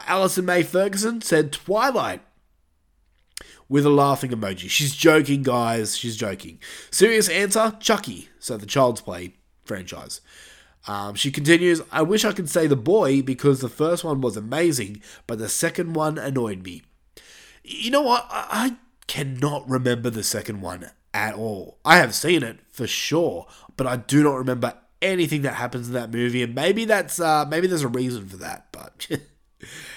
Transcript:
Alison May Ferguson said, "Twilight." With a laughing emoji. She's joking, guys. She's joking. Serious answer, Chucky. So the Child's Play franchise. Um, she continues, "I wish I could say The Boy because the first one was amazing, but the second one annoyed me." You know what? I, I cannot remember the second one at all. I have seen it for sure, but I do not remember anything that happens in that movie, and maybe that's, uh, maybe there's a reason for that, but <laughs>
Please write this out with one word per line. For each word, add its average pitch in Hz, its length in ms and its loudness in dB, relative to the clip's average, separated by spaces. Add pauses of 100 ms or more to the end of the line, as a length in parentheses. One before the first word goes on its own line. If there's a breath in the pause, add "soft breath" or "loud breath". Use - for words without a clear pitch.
Alison 185 380 2
May 180 180 4
Ferguson 202 580 0
said, 165 300 2
"Twilight." 202 720 0 (1500 loud breath)
With 143 180 4
a 147 40 6
laughing 139 420 4
emoji. 98 380 -4
She's 143 260 0
joking, 143 480 4
guys. 117 540 0
She's 117 180 -6
joking. 95 440 -8 (320 loud breath)
Serious 220 380 4
answer, 208 500 0
Chucky. - 500 -2 (100)
So 120 180 -8
the 104 80 -10
Child's 123 360 2
Play 90 340 -10 (280)
franchise. 90 580 -12 (640 loud breath)
Um, 101 280 -6
she 135 160 -2
continues, 165 500 4 (100)
"I 156 120 2
wish 208 220 2
I 214 60 2
could 196 180 -6
say 165 180 2
The 143 80 4
Boy 139 460 4
because 135 380 2
the 127 100 -6
first 165 340 0
one 147 180 -2
was 113 160 -2
amazing, 113 640 -2 (240 loud breath)
but 117 140 -6
the 110 100 -6
second 170 440 -2
one 156 240 -2
annoyed 117 460 -4
me." 90 200 -14 (800 loud breath)
You 156 260 -8
know 277 120 4
what? 247 280 2
I, - 220 -8
I 233 260 0 (300)
cannot 139 600 -4
remember 123 420 0
the 110 140 -4
second 104 380 -4
one 87 300 -10 (220)
at 107 200 -2
all. 104 500 -8
I 160 140 8
have 131 160 4
seen 156 300 2
it 113 160 -10 (100)
for - 160 -8
sure, 143 600 -2 (300 loud breath)
but 131 100 -2
I 127 80 -2
do 131 260 2
not 147 140 4
remember 127 400 -2 (260)
anything 170 420 0
that 131 120 -2
happens 120 320 -6
in 120 60 -6
that 120 180 -4
movie, 120 320 0
and 117 100 -4
maybe 180 320 0
that's, 196 340 0
uh, 156 300 2
maybe 165 180 0
there's 170 160 0
a 131 40 0
reason 123 400 -4
for 95 100 -16
that, 90 340 -14
but - 380 -16
<laughs> - 880 -12